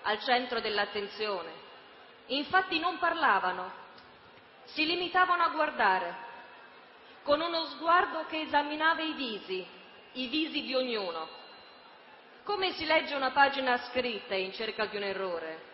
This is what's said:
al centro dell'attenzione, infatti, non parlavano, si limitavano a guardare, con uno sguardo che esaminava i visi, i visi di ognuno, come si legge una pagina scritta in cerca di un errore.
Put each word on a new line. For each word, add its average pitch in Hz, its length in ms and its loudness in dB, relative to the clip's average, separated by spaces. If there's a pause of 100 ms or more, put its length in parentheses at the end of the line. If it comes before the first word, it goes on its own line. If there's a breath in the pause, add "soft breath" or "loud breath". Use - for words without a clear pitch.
al 214 180 0
centro 247 380 0
dell'attenzione, 202 920 -2 (760)
infatti, 320 520 2
non 339 180 -2
parlavano, 208 720 2 (960)
si 311 200 -2
limitavano 349 580 2
a 320 60 4
guardare, 208 680 2 (1080)
con 285 160 4
uno 330 260 -2
sguardo 320 600 2
che 320 160 -4
esaminava 302 640 2
i 311 100 -2
visi, 190 500 -6 (500)
i 254 140 -4
visi 294 360 -2
di 233 100 -6
ognuno, 208 540 -2 (1160)
come 381 280 0
si - 140 -6
legge 302 280 2
una 269 160 0
pagina 269 480 4 (120)
scritta 240 440 -2
in 190 200 -2
cerca 220 320 -4
di 202 120 -6
un 202 60 -4
errore. 175 580 -4 (120)